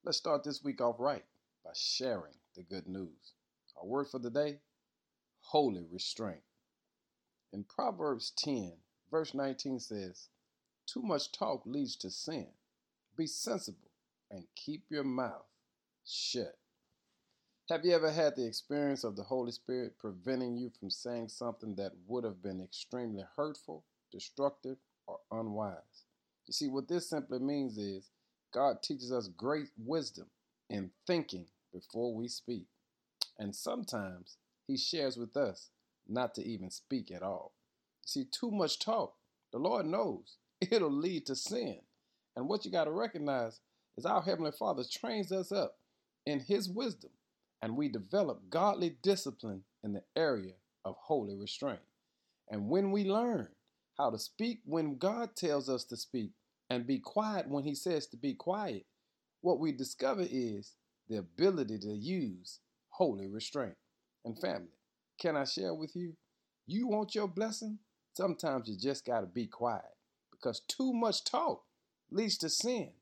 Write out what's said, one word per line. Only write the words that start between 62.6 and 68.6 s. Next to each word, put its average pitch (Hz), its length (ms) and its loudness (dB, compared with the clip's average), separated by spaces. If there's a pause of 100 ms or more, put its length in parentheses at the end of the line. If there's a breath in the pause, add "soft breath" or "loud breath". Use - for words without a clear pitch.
holy 101 380 2
restraint. 113 480 -4 (500)
And 113 140 -6
family, 107 300 -2 (500)
can 160 160 2
I 139 100 2
share 180 280 0
with 156 220 -6
you? 175 200 -4 (520)
You 226 200 0
want 214 280 0
your 208 120 2
blessing? 214 520 -2 (340)
Sometimes 147 560 0